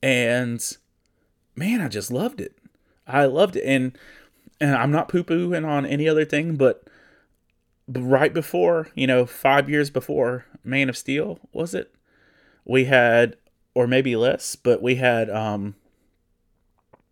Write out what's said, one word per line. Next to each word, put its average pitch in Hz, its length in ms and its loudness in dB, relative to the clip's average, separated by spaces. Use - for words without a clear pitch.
And, 123 580 0
man, 214 260 -2
I 151 60 -4
just 104 240 -8
loved 156 300 -4
it. - 160 -14
I 139 180 2
loved 170 300 2
it. - 80 -4
And, 131 320 0
and 143 160 2
I'm 127 160 0
not 156 160 0
poo-pooing 175 600 -2
on 143 180 -2
any 147 240 0
other 156 160 2
thing, 156 300 -2
but, 131 340 0
but 127 140 -8
right 135 320 2
before, 170 600 -2
you 135 100 -2
know, 127 220 2
five 139 420 2
years 147 220 -2
before 127 540 -4
Man 135 260 -2
of 123 80 -6
Steel, 156 420 -6
was 170 220 -6
it? - 180 -10
We 131 200 2
had, 120 520 4
or 123 100 2
maybe 127 300 0
less, 117 400 0
but - 260 2
we 123 140 2
had, 117 340 0
um, 104 460 -6